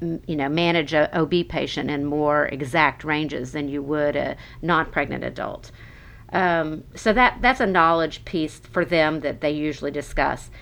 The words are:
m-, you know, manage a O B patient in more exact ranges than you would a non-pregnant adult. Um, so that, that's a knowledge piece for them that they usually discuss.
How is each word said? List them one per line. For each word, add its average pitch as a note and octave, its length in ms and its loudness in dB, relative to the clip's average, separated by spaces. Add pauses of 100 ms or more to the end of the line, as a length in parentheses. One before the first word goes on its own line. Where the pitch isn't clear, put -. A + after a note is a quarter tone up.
m-, E3 240 -4
you D#3+ 100 -4
know, C#3 140 0
manage E3 420 2
a D3+ 160 4 (100)
O E3 60 4
B F3 200 2
patient C#3+ 460 -4
in C#3+ 140 -2
more D3 420 2
exact C#3 580 2
ranges D3 480 -2
than D3 160 -4
you C#3+ 140 -4
would D3 340 0
a C3+ 200 -2 (240)
non-pregnant D#3 640 0
adult. - 460 -8 (600)
Um, E3 540 0 (100)
so A3 200 2
that, B3 260 4
that's B3 200 2
a B3 60 2
knowledge E3 600 4
piece D#3 320 -4
for - 260 -2
them D#3+ 360 2
that C#3 200 -4
they D3+ 100 0
usually D3 400 -4
discuss. C#3 600 -2 (120)